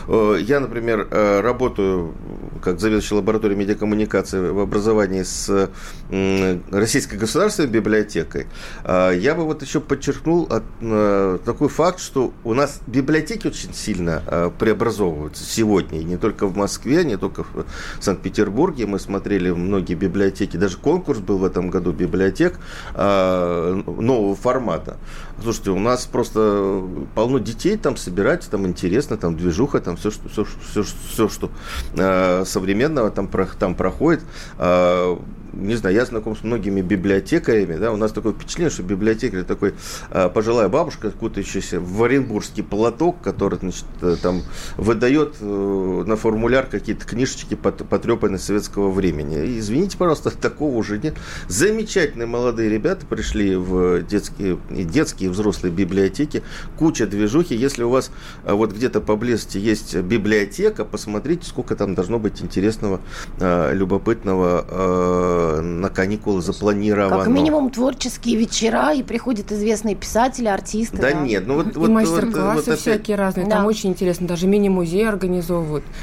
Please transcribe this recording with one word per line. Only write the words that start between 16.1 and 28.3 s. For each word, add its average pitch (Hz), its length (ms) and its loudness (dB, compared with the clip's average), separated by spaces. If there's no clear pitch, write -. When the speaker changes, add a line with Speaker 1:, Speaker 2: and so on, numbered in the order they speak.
Speaker 1:
только 101 300 0
в 92 80 -2
Москве, 110 480 0
не 113 140 0
только 90 260 -4
в - 220 -8
Санкт-Петербурге. 107 840 0
Мы 101 120 -2
смотрели 92 540 0
многие 90 440 0
библиотеки. 95 640 0
Даже 90 200 0
конкурс 147 420 0
был 98 200 0
в 95 40 2
этом 90 260 0
году 87 220 0
библиотек, 92 680 2
э, 92 920 2
нового 101 500 2
формата. 104 600 -2
Слушайте, 107 280 -2
у 90 80 2
нас 123 260 2
просто 101 760 2
полно 120 260 2
детей 113 380 -2
там 131 200 -2
собирается, 101 520 0